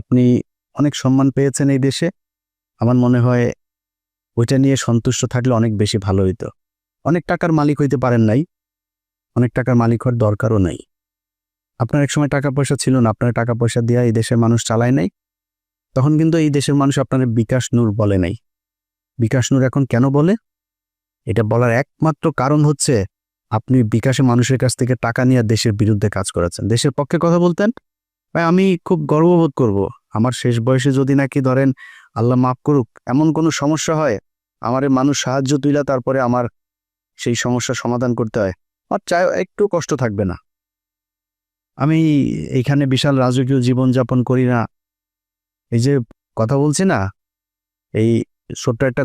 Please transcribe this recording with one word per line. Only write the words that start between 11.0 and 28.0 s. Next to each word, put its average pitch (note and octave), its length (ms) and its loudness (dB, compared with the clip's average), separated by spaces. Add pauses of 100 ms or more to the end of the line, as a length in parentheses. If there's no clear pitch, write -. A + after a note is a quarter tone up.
আপনার B2 240 -2
এক C3+ 100 -2
সময় D3 220 0
টাকা C#3 160 -2
পয়সা C#3 320 -2
ছিল C3 200 2
না, A2+ 60 4
আপনার A#2+ 240 -2
টাকা A#2 260 -2
পয়সা A#2+ 220 0
দিয়া A#2+ 220 0
এই A#2+ 100 2
দেশের A#2 240 0
মানুষ A#2 220 2 (100)
চালায় A#2+ 280 0
নাই, F3 100 0 (880)
তখন C#3 220 2
কিন্তু D#3+ 200 2
এই D#3 200 2
দেশের C#3+ 180 0
মানুষ C#3 280 2
আপনার C3 180 -2 (180)
বিকাশ A#2+ 240 0 (100)
নূর A#2+ 160 2 (100)
বলে G2+ 180 0
নাই। F2+ 180 -2 (840)
বিকাশ A#2 300 0
নূর C3+ 200 2
এখন C#3 220 0
কেন A#2+ 120 2 (140)
বলে? E3 160 2 (960)
এটা A2 240 0
বলার A#2+ 200 2 (100)
একমাত্র - 440 -4 (160)
কারণ D3 240 2
হচ্ছে D3 300 0 (560)
আপনি A#2+ 260 0 (160)
বিকাশে B2+ 300 0
মানুষের B2 360 2
কাছ B2+ 160 0
থেকে B2+ 180 -2 (120)
টাকা A#2 200 -2
নিয়ে B2+ 160 4 (100)
দেশের A2 220 0
বিরুদ্ধে G#2+ 360 0
কাজ F#2+ 260 -4
করেছেন। F2 320 -2
দেশের A#2+ 300 0
পক্ষে D3 280 -2
কথা E3+ 200 2
বলতেন, F#3 240 0 (680)